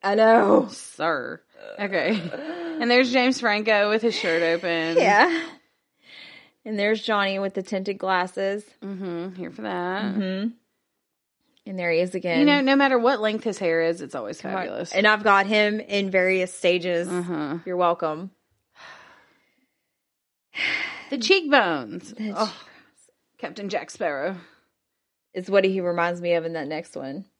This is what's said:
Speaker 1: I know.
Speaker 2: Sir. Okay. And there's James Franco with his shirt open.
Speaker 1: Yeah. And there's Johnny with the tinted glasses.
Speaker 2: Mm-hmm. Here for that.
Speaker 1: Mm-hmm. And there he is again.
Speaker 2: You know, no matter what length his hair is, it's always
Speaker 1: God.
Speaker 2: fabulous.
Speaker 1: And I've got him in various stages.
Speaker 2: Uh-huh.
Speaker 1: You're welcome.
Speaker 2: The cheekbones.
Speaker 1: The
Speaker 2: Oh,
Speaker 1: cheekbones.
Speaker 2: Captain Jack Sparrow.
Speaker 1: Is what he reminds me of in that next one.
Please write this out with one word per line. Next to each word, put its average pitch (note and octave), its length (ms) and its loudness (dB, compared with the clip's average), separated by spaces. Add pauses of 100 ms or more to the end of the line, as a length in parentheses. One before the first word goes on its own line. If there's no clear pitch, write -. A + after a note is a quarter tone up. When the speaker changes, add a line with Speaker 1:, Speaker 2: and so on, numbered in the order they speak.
Speaker 1:
I G3 100 0
know. A3 560 6
Speaker 2:
Sir. D3+ 680 -6 (400)
Okay. F#3+ 400 0 (600)
And A#3 80 0
there's B3 240 4
James B3+ 280 2
Franco G#3 500 2
with A3 120 2
his A3+ 120 0
shirt E3+ 300 0
open. E3 520 0
Speaker 1:
Yeah. G3+ 500 4 (1160)
And G#3+ 140 -6
there's G#3 240 0
Johnny G3 380 0
with G3 140 -4
the G3 100 -4
tinted G3 340 -4
glasses. F#3+ 640 -2 (220)
Speaker 2:
Mm-hmm. F#3 500 -8
Here F3 160 -10
for G#3+ 120 -14
that. F#3 420 -4
Speaker 1:
Mm-hmm. G3 440 -2 (1160)
And F#3+ 120 -10
there F3 120 -2
he E3 100 2
is F3+ 140 -2
again. F3 260 0
Speaker 2:
You C#4+ 40 6
know, D4 160 4
no C4+ 160 2
matter C4+ 220 4
what A#3 240 2
length G#3+ 220 -2
his G#3 140 -4
hair E3 220 0
is, E3+ 220 -2
it's - 120 -12
always B2 240 -8
Speaker 1:
God. - 140 -10
Speaker 2:
fabulous. F3+ 400 -6
Speaker 1:
And G3 140 2
I've G#3+ 180 4
got G3 220 6
him G#3+ 340 2
in G3+ 300 -4
various F#3 420 2
stages. F3 560 0
Speaker 2:
Uh-huh. E3+ 560 -4
Speaker 1:
You're F3+ 140 -6
welcome. E3+ 540 -2 (2750)
Speaker 2:
The C#4 80 -4
cheekbones. G#3+ 960 2
Speaker 1:
The G#3+ 240 -8
Speaker 2:
Oh, G#3+ 100 0
Speaker 1:
cheekbones. G3 40 -10 (880)
Speaker 2:
Captain G3+ 300 -10
Jack F3+ 220 -6
Sparrow. D#3 460 -4 (960)
Speaker 1:
Is F#3 180 -10
what G3 140 6
he F#3+ 160 0
reminds F3 400 -2
me F3 140 0
of E3 100 0
in E3 80 -6
that D#3 160 -6
next D#3 280 -10
one. C#3 280 -10 (160)